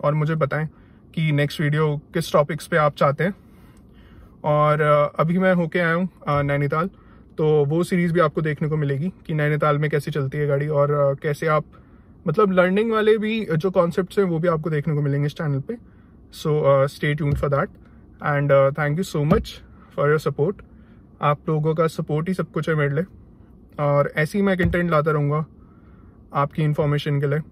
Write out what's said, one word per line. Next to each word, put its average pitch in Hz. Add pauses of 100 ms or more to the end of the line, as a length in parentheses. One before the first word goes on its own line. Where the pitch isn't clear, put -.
और 143
मुझे 151
बताएं 151 (480)
कि 156
नेक्स्ट 143
वीडियो 147 (120)
किस 165
टॉपिक्स 156
पे 170
आप 151
चाहते 147
हैं। 196 (1120)
और, 151
अ, 147
अभी 170
मैं 185
होके 175
आया 165
हूँ, 180 (180)
अ, 143
नैनीताल, 143 (500)
तो 151
वो 160
सीरीज़ 175
भी 175
आपको 160
देखने 156
को 156
मिलेगी 143 (120)
कि 165
नैनीताल 151
में 151
कैसे 151
चलती 143
है 147
गाड़ी 143
और, 143
अ, 139
कैसे 147
आप, 156 (640)
मतलब, 190
लर्निंग 185
वाले 220
भी 214
जो 165
कॉन्सेप्ट्स 180
हैं 196
वो 170
भी 175
आपको 160
देखने 151
को 147
मिलेंगे 143
इस 147
चैनल 143
पे। 233 (560)
So, 151
अ, 139
stay 147
tuned 143
for 147
that 151 (580)
and, 143
अ, 139
thank 147
you 190
so 151
much 226 (520)
for 147
your 151
support। 151 (600)
आप 147 (100)
लोगों 156
का 165
सपोर्ट 160
ही 190
सब 175
कुछ 165
है 160
मेरे 143
लिए, 165 (800)
और 143
ऐसे 156
ही 196
मैं 196
कंटेंट 175
लाता 151
रहूँगा 147 (880)
आपकी 147
इन्फॉर्मेशन 147
के 147
लिए 147 (120)